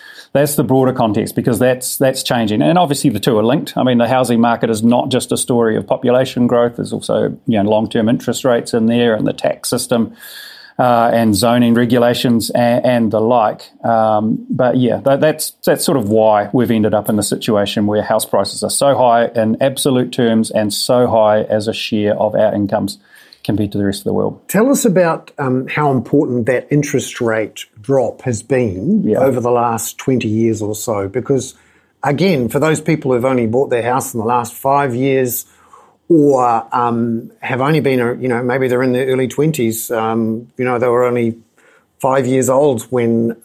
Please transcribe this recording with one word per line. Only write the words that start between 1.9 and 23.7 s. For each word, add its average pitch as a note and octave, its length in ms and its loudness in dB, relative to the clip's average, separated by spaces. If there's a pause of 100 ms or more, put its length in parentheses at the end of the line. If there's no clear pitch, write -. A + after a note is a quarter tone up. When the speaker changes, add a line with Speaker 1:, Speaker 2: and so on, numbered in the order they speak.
Speaker 1:
that's C3+ 240 0
changing. A2+ 400 -2
And D#3 160 2
obviously C#3+ 320 0
the G2+ 100 -2
two B2 200 0
are G#2+ 40 2
linked. B2+ 320 0
I A#2 80 0
mean, B2 140 2
the A#2 100 2
housing B2 320 2
market A#2 300 0
is A2 140 -2
not A#2+ 260 2
just B2 220 -2
a A#2+ 60 0
story A#2 380 0
of G#2+ 120 -4
population B2+ 580 0
growth. A#2+ 300 0
There's G#2 180 -8
also, G#2+ 420 -2 (120)
you A2 140 2
know, G2+ 60 0
long-term G#2+ 420 0
interest A#2+ 360 -2
rates A#2+ 300 0
in A2+ 100 0
there A#2 300 2
and G#2 100 -2
the G2+ 80 -2
tax - 360 -6
system, A#2 440 -2 (640)
uh, A#2+ 360 2
and A2+ 220 2
zoning A#2 380 2
regulations A#2+ 800 2
and, A#2+ 340 2
and A#2 260 2
the A2 80 0
like. A2 520 0 (120)
Um, A2 680 0
but B2+ 260 0
yeah, A2+ 200 0
that, C#3 220 0
that's, D3+ 320 -2 (140)
that's C#3+ 180 2
sort D3+ 140 2
of G2+ 120 -2
why G#2+ 440 4
we've A#2+ 180 2
ended G#2+ 220 2
up G#2+ 160 0
in A2 60 0
the G2+ 80 0
situation G2+ 640 -2
where G#2 160 0
house A2 200 0
prices - 400 -2
are G2 60 -2
so C#3 260 2
high A#2+ 340 4
in A2 320 0
absolute C3 500 0
terms A2+ 400 0
and G#2+ 200 0
so B2 360 2
high G#2+ 340 2
as G#2+ 260 -2
a G#2 60 -2
share G#2 440 -2
of G#2 180 0
our G#2+ 180 2
incomes G2+ 460 -2 (440)
compared G#2 280 -2